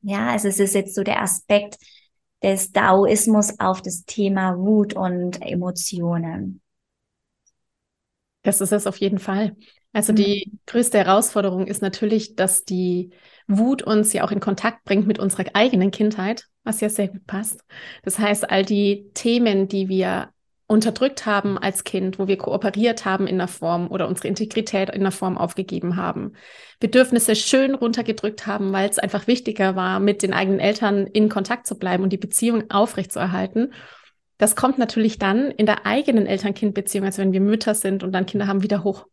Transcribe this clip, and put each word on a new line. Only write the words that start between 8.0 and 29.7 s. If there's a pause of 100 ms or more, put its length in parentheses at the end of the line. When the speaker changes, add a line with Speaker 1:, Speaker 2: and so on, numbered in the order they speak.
Speaker 2:
Das
ist
es
auf
jeden
Fall. (380)
Also
Speaker 1:
Mhm.
Speaker 2:
die (160)
größte
Herausforderung
ist
natürlich,
dass
die (360)
Wut
uns
ja
auch
in
Kontakt
bringt
mit
unserer
eigenen
Kindheit, (160)
was
ja
sehr
gut
passt. (400)
Das
heißt,
all
die
Themen,
die
wir (380)
unterdrückt
haben
als
Kind,
wo
wir
kooperiert
haben
in
einer
Form
oder
unsere
Integrität
in
einer
Form
aufgegeben
haben, (460)
Bedürfnisse
schön
runtergedrückt
haben,
weil
es
einfach
wichtiger